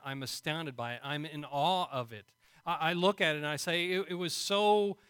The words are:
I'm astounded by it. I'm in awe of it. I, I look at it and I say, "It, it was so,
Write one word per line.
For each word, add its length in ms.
I'm 200
astounded 500
by 200
it. 100
I'm 200
in 200
awe 480
of 200
it. 120
I, 240
I 20
look 280
at 140
it 40
and 80
I 100
say, 360
"It, 180
it 40
was 180
so, 680